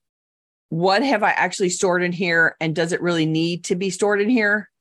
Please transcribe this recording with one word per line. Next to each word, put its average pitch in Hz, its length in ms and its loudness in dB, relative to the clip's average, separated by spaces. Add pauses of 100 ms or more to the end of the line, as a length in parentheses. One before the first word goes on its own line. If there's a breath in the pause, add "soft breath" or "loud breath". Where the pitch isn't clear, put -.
(680)
"What 190 340 2
have 240 200 2
I 175 80 2
actually 180 380 -2
stored 180 340 0
in 175 80 -2
here? 170 480 0
And 160 160 -2
does 180 160 0
it 214 100 -4
really 170 240 0
need 165 400 -2
to 190 100 -2
be 190 140 -4
stored 202 320 0
in 208 80 0
here? 214 400 2 (120)